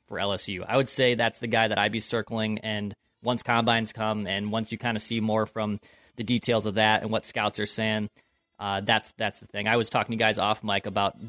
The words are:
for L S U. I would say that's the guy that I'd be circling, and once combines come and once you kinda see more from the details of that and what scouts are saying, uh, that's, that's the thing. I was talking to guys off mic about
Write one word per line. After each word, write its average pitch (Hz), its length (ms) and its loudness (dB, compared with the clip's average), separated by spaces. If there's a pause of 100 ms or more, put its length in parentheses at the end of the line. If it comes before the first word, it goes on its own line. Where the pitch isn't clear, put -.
for 90 120 -6
L 101 140 0
S 92 140 -6
U. 92 160 -6
I 113 140 0
would 135 120 2
say 123 260 2
that's 113 240 0
the 120 80 -6
guy 113 200 4
that 104 100 0
I'd 104 140 2
be 110 80 -2
circling, 110 600 -2
and 104 360 -4 (260)
once 117 220 -2
combines 117 500 2
come 110 340 -2
and 101 240 -2
once 110 200 -2
you 117 60 -6
kinda 117 220 -2
see 113 200 -4
more 110 260 2
from 107 340 -4 (360)
the 120 80 -8
details 113 420 2
of 104 100 -2
that 107 260 6
and 107 100 -4
what 110 140 -2
scouts 104 340 -2
are 107 60 0
saying, 107 440 -2 (500)
uh, 98 220 -2
that's, 107 320 2
that's 107 260 -4
the 104 80 -20
thing. 104 200 -4
I 113 100 4
was 113 120 2
talking 113 280 -2
to 110 40 0
guys 110 160 4
off 104 260 0
mic 101 220 -2
about 101 300 0 (140)